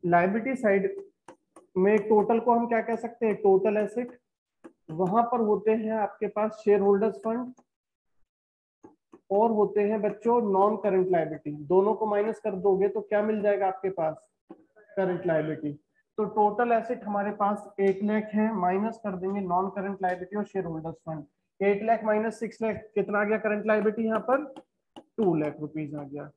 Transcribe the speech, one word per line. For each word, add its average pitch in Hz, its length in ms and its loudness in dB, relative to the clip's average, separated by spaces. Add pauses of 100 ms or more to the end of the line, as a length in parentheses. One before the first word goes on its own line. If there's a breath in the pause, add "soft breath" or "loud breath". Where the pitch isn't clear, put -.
Liability 196 520 2
side 196 480 0 (720)
में 196 220 4
total 214 420 2
को 240 120 2
हम 233 140 2
क्या 226 160 0
कह 226 140 -4
सकते 226 300 -6
हैं? 208 100 2
Total 196 400 4
एसेट। 214 420 -4 (720)
वहां 185 320 0
पर 233 180 0
होते 208 300 2
हैं 220 220 0
आपके 214 340 -4
पास 214 380 -4
शेयर 208 160 6
होल्डर्स 202 360 2
fund 240 360 -6 (1800)
और 208 200 4
होते 208 300 2
हैं 208 220 0
बच्चों 233 400 0
non 202 340 2
current 185 320 0
liability। 156 420 -2 (160)
दोनों 190 280 4
को 214 120 -4
minus 214 340 -2
कर 208 160 -4
दोगे 190 320 2
तो 208 120 -4
क्या 208 220 0
मिल 214 200 -2
जाएगा 202 240 2
आपके 190 240 -2
पास? 156 260 -4 (800)
current 180 300 -2
liability। 156 460 -2 (460)
तो 214 60 0
total 208 480 2
asset 226 320 -2
हमारे 202 280 -4
पास 208 360 -2 (120)
एक 196 220 2
लाख 214 220 0
है, 214 300 0
minus 190 440 0
कर 196 180 -6
देंगे 190 240 -4
non 185 300 0
current 190 320 -6
liability 180 340 -4
और 208 80 -2
शेयर 190 200 -6
होल्डर्स 160 300 -8 (120)
फंड। 151 180 -8 (360)
एट 202 220 2
लाख 220 220 0
माइनस 214 360 0
सिक्स 226 220 -8
लाख 220 140 -2 (180)
कितना 202 260 0
आ 208 40 2
गया 214 140 0
current 208 280 -2
liability 214 400 0
यहाँ 220 140 0
पर? 262 240 0 (720)
टू 190 180 2
लाख 151 260 -2
रुपीज 151 340 -8
आ 147 80 -10
गया। 143 220 -12 (120)